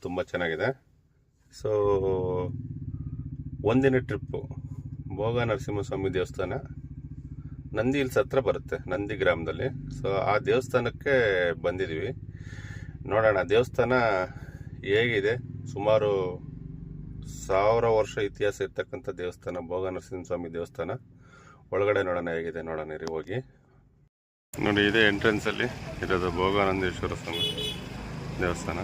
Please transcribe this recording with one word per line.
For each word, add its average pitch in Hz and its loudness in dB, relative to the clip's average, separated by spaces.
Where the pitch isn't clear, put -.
ತುಂಬಾ 90 -2
ಚೆನ್ನಾಗಿದೆ. 87 0
So, 110 -2
ಒಂದಿನ 131 6
ಟ್ರಿಪ್ಪು - -4
ಭೋಗ 117 0
ನರಸಿಂಹಸ್ವಾಮಿ 98 -2
ದೇವಸ್ಥಾನ 90 -2
ನಂದಿ 131 4
ಹಿಲ್ಸ್ 127 2
ಹತ್ರ 131 4
ಬರುತ್ತೆ, 90 -2
ನಂದಿ 101 -2
ಗ್ರಾಮದಲ್ಲಿ. 82 2
So, - -2
ಆ 104 4
ದೇವಸ್ಥಾನಕ್ಕೆ 120 2
ಬಂದಿದ್ದೀವಿ. 87 -2
ನೋಡೋಣ 107 6
ದೇವಸ್ಥಾನ 123 4
ಹೇಗಿದೆ. 110 4
ಸುಮಾರು 104 4
ಸಾವಿರ 104 4
ವರ್ಷ 110 4
ಇತಿಹಾಸ 104 -2
ಇರ್ತಕ್ಕಂಥ 95 -4
ದೇವಸ್ಥಾನ, 87 -6
ಭೋಗ 92 -2
ನರಸಿಂಹಸ್ವಾಮಿ 87 -6
ದೇವಸ್ಥಾನ. 85 -4
ಒಳಗಡೆ 101 4
ನೋಡೋಣ 87 0
ಹೇಗಿದೆ, 82 -4
ನೋಡೋಣ 78 -4
ಇರಿ 78 -6
ಹೋಗಿ. 80 -4
ನೋಡಿ, 104 6
ಇದೇ 110 6
ಎಂಟ್ರೆನ್ಸ್ 101 2
ಅಲ್ಲಿ 101 0
ಇರೋದು 90 2
ಭೋಗಾನಂದೇಶ್ವರ 95 2
ಸ್ವಾಮಿ 82 -4
ದೇವಸ್ಥಾನ. 85 -2